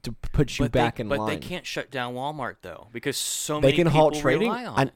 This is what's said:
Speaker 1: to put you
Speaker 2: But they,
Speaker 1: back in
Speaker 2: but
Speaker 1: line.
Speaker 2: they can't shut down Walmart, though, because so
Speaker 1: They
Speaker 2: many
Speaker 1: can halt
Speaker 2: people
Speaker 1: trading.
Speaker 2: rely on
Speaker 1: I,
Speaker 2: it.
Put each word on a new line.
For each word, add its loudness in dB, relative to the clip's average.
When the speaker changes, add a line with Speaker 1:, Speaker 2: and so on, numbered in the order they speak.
Speaker 1:
to -8
put 0
you 2
Speaker 2:
But -4
they, 2
Speaker 1:
back -2
in -6
Speaker 2:
but 0
Speaker 1:
line. -2
Speaker 2:
they -2
can't -10
shut -8
down -6
Walmart, -6
though, -16
because -4
so -4
Speaker 1:
They 6
Speaker 2:
many 4
Speaker 1:
can 4
halt 6
Speaker 2:
people -4
Speaker 1:
trading. 2
Speaker 2:
rely -4
on -4
Speaker 1:
I, 4
Speaker 2:
it. 0